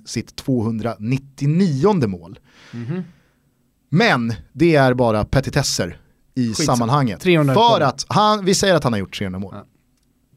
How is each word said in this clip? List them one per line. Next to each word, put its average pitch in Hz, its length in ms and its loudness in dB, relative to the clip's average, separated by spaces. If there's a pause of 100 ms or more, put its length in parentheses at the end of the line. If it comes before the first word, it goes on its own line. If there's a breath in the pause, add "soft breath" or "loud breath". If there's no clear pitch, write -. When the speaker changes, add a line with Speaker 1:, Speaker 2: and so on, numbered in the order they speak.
Speaker 1:
sitt - 320 -10
tvåhundranittionionde 135 1700 -2
mål. 90 320 -10 (340 loud breath)
Speaker 2:
Mhm. 120 300 -8 (880 soft breath)
Speaker 1:
Men 139 440 2 (180)
det 160 240 2
är 131 180 4
bara 113 300 0
petitesser - 760 -2 (360)
i 123 140 -2
Speaker 2:
Skitsamma. 139 280 -2
Speaker 1:
sammanhanget. 120 440 0
Speaker 2:
Trehundra 156 340 2
Speaker 1:
För 226 240 4
Speaker 2:
kom. 151 100 2
Speaker 1:
att - 200 -6
han, 214 360 2
vi 185 100 2
säger 190 200 2
att 151 100 2
han 127 80 0
har 104 80 -2
gjort - 180 -10
trehundra 92 220 -6
mål. 98 160 -12
Speaker 2:
Ja. 101 80 -18 (720)